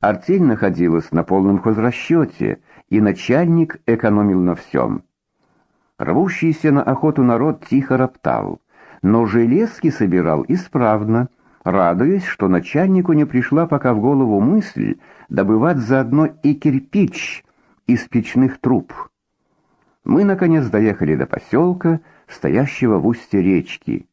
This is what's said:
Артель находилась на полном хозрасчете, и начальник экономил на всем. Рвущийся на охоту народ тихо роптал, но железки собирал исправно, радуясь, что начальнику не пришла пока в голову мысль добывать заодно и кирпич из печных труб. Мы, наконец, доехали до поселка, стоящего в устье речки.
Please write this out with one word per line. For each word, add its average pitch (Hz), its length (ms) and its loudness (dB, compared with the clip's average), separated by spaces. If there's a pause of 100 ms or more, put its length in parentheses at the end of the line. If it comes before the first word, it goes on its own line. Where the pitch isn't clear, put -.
Артель 107 420 0
находилась 90 680 0
на 80 100 0
полном 95 380 2
хозрасчете, 120 1000 -2 (280)
и 107 120 2
начальник 160 880 0
экономил 104 540 2
на 90 140 0
всем. 58 480 -4 (960)
Рвущийся 160 760 0
на 143 100 2
охоту 139 400 0
народ 123 440 0
тихо 135 300 0
роптал, 58 640 -4 (420)
но 110 240 2
железки 123 640 0
собирал 85 580 0
исправно, 117 800 0 (340)
радуясь, 95 600 0
что - 240 -4
начальнику 175 640 0
не 151 120 2
пришла 143 420 0
пока 135 280 0
в 107 60 -2
голову 120 400 2
мысль 127 560 -2 (320)
добывать 110 500 0
заодно 131 480 0 (160)
и 147 120 2
кирпич - 880 -4 (420)
из 117 220 2
печных 127 500 0
труб. - 340 -2 (1120)
Мы, 175 200 2
наконец, 180 420 2
доехали 104 500 0
до 65 100 -2
поселка, 170 760 -2 (280)
стоящего 110 680 -2
в 78 80 0
устье 104 360 -2
речки. - 720 -2